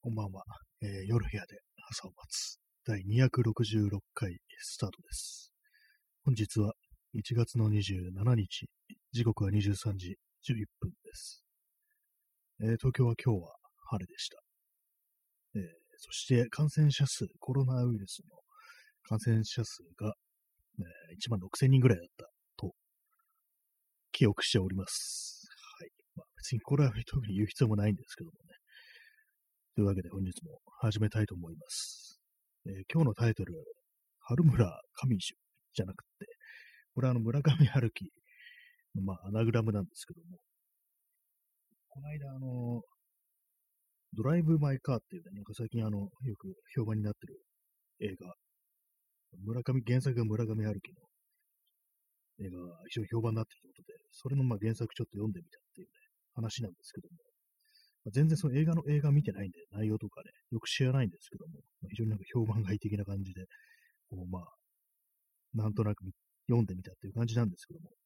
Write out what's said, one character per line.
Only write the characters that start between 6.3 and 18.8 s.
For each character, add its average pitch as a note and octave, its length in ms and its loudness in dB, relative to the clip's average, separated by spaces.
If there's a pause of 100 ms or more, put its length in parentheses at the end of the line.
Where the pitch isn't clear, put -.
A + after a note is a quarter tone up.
日 G#2+ 260 -2
は G#2 140 2 (380)
一 A2+ 220 -4
月 A#2 240 2
の A2 100 4
二 G#2 140 4
十 F#2 320 -4
七 A2 220 2
日。 - 320 -2 (420)
時 A#2 140 0
刻 A2 180 2
は G2 80 2
二 G2+ 100 4
十 G2+ 140 4
三 G2 240 -4
時 F#2 160 -8 (300)
十 C3+ 100 0
一 G#2 120 -4 (120)
分 F2+ 140 -6 (100)
で - 100 -20
す。 - 300 -18 (1160)
え A2 60 0
ー、 A2+ 100 2
東 B2+ 160 2
京 B2+ 140 4
は A#2 100 2
今 - 180 2
日 F2+ 80 -2
は - 140 -18 (340)
晴 - 80 -2
れ - 80 -6
で - 100 -16
し - 120 -8
た。 - 100 -16 (1160)
え - 20 -4
ー、 G2 40 -4 (360)
そ - 140 -18
し - 140 -8
て A#2 240 4
感 D3+ 200 0
染 D3+ 220 4
者 C#3+ 120 2
数、 - 220 -4 (140)
コ B2+ 140 -4
ロ C3+ 100 2
ナ B2+ 180 2
ウ B2 100 2
イ A2 60 -2
ル G2 80 -8
ス - 240 -16
の - 60 -20 (720)